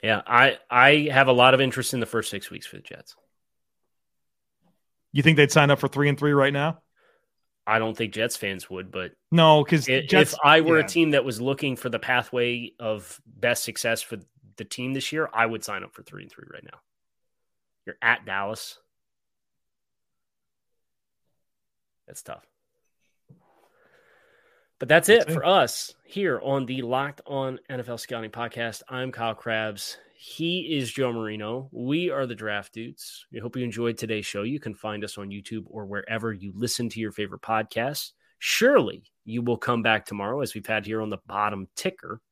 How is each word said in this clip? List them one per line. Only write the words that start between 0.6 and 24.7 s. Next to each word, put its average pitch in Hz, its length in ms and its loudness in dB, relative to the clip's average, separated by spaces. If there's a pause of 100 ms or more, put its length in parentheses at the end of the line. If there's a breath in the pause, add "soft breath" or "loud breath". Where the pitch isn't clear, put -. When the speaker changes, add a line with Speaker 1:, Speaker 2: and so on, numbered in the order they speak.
Speaker 1:
I 143 400 6
have 135 160 6
a 127 60 4
lot 123 200 8
of 131 80 4
interest 131 320 -2
in 127 60 -4
the 113 80 -4
first - 240 -4
six 101 180 -10
weeks - 160 -18
for - 120 -18
the - 40 -20
Jets. - 340 -20 (2000)
Speaker 2:
You 143 120 0
think 160 140 8
they'd 143 120 8
sign 143 220 6
up 139 80 4
for 139 80 0
three 143 220 0
and 139 100 0
three 147 140 2
right 139 180 4
now? 147 280 -2 (880)
Speaker 1:
I 110 140 2
don't 110 160 -2
think 107 180 -6
Jets 113 220 -4
fans 98 340 -8
would, 92 220 -12
but 92 220 -10 (180)
Speaker 2:
No, 156 320 8
'cause 147 260 2
Speaker 1:
i-, 135 120 4
Speaker 2:
Jets, 151 320 4
Speaker 1:
if - 100 -10
I 151 160 10
were 160 180 4
Speaker 2:
yeah. 151 60 4
Speaker 1:
a 156 40 -2
team 165 240 2
that 139 120 4
was 120 160 -4
looking 135 380 -2
for - 100 -8
the 117 120 -4
pathway 120 800 -2
of 107 460 -6
best - 380 -2
success 113 380 -4
for - 160 -12 (400)
the 107 80 -14
team 127 260 -8
this 135 220 -6
year, 156 200 -4
I 113 120 2
would 113 180 -4
sign 95 220 -10
up - 80 -20
for - 100 -20
three - 200 -18
and - 80 -20
three - 200 -20
right - 140 -20
now. - 140 -20 (1040)
You're - 160 -14
at 117 240 0
Dallas. 101 520 -8 (3250)
That's - 140 -16
tough. - 240 -16 (2250)